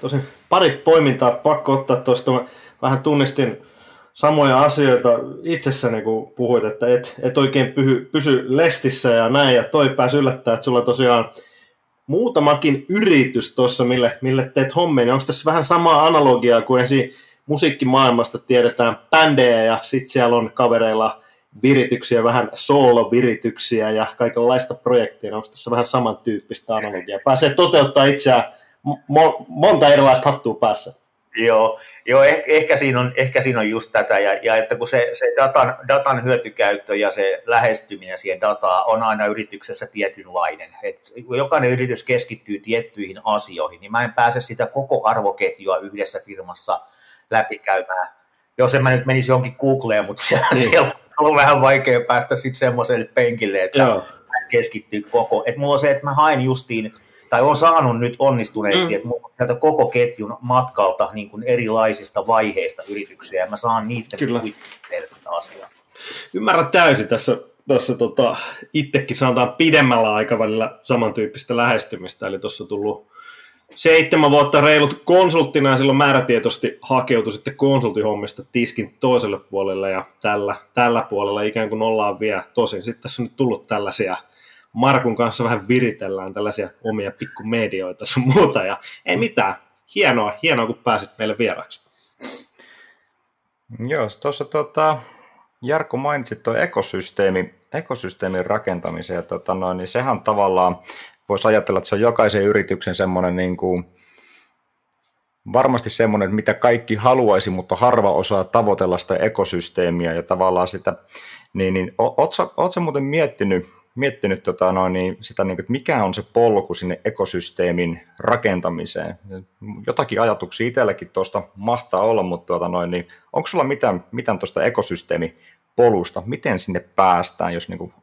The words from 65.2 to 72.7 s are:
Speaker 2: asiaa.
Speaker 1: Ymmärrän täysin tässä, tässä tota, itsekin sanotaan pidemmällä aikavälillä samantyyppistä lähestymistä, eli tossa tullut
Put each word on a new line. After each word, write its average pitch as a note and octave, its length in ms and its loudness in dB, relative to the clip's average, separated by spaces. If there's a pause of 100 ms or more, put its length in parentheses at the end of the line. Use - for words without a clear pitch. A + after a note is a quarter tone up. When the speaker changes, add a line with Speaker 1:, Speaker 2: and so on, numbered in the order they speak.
Speaker 2:
asiaa. F2 380 -10 (640)
Speaker 1:
Ymmärrän D#3+ 340 0
täysin C#3 400 4
tässä, A#2 280 0 (320)
tässä B2+ 260 0
tota, A#2+ 420 0 (380)
itsekin C#3 420 -2
sanotaan B2+ 360 0
pidemmällä B2+ 640 2
aikavälillä A2 680 -2
samantyyppistä A2+ 720 -4
lähestymistä, A2 720 -4
eli F#2+ 120 -8
tossa G#2 260 -10
tullut G#2 440 -6 (640)